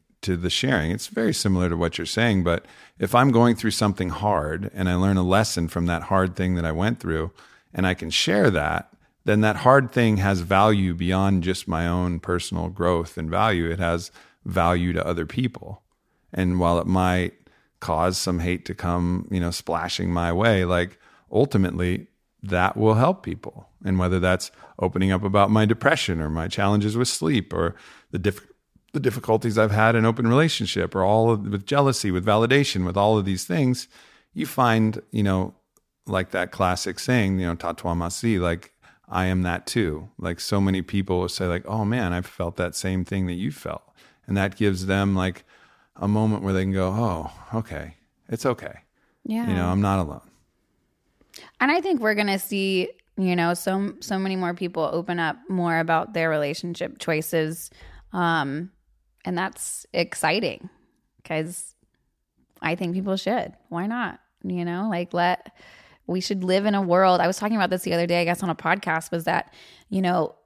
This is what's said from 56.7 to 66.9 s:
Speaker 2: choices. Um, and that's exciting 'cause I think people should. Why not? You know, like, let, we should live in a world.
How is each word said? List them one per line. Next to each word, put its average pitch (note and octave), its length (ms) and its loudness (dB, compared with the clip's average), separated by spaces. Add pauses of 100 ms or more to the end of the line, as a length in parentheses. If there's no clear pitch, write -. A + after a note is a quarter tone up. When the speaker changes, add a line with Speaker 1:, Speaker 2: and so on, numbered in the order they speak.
Speaker 2:
choices. D#3+ 720 -2 (440)
Um, E3 580 -2 (540)
and F3+ 120 -4
that's - 560 -8
exciting E3+ 760 -2 (540)
'cause D#3+ 520 -8 (840)
I D#3+ 140 -2
think F3+ 180 -4
people F#3+ 240 -4
should. G3+ 360 -4 (160)
Why E3+ 180 -6
not? A#3 320 -8 (240)
You F3+ 220 -6
know, F3+ 240 -4
like, F3 240 -4
let, F3 420 -2 (520)
we F3+ 140 -2
should F#3+ 220 -4
live F#3 220 2
in G#3 80 2
a G3 80 2
world. F3+ 400 4